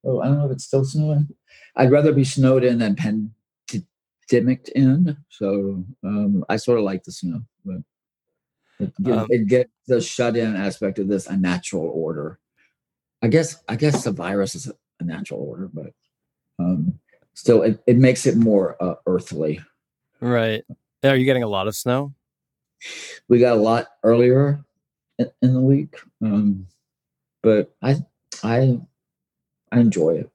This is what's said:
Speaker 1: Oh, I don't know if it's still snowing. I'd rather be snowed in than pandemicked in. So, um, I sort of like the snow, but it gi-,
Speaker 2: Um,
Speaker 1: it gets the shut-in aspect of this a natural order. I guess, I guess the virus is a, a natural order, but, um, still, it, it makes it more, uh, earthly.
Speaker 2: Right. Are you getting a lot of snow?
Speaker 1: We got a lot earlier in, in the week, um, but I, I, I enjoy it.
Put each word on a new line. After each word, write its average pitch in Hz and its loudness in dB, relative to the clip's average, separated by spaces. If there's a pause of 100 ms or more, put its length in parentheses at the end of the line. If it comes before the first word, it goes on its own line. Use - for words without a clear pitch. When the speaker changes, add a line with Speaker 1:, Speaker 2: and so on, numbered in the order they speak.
Speaker 1:
Oh, 131 -2
I - -4
don't 139 2
know 143 -2
if 131 -4
it's 135 -8
still 135 0
snowing. 151 -2 (480)
I'd 127 4
rather 147 6
be 135 2
snowed 131 2
in 120 2
than 104 0
pandemicked - -4
in. 143 2 (140)
So, 98 -4 (180)
um, 101 -2
I 107 0
sort 120 0
of 107 0
like 95 -4
the 90 -18
snow, 87 -8 (200)
but 92 -10 (1000)
it 196 -6 (100)
gi-, 190 0
Speaker 2:
Um, - 0
Speaker 1:
it 113 2
gets 127 2 (160)
the 120 0
shut-in 117 -2
aspect 98 -4
of 98 -4
this 98 -2
a 101 -6
natural 90 -2
order. 78 -8 (800)
I 117 0
guess, 156 0
I 120 -4
guess 147 0
the 117 -4
virus 95 -4
is - -14
a, - -12 (260)
a - -8
natural - -10
order, 180 -12
but, 78 -14 (680)
um, 87 -2 (340)
still, 113 2
it, 107 0
it 120 4
makes 127 4
it - 2
more, 104 2
uh, 87 -4 (100)
earthly. 80 -4 (580)
Speaker 2:
Right. 113 -2 (380)
Are 135 4
you 127 2
getting 127 2
a 110 -4
lot 101 -2
of 107 -8
snow? 135 -4 (1160)
Speaker 1:
We 120 6
got 120 4
a 107 2
lot 113 0 (160)
earlier 127 4 (520)
in, 117 -4 (120)
in 127 4
the 127 2
week, 139 2 (260)
um, 101 0 (760)
but 107 2
I, 135 2 (460)
I, 120 2 (920)
I 120 2
enjoy 85 2
it. - -8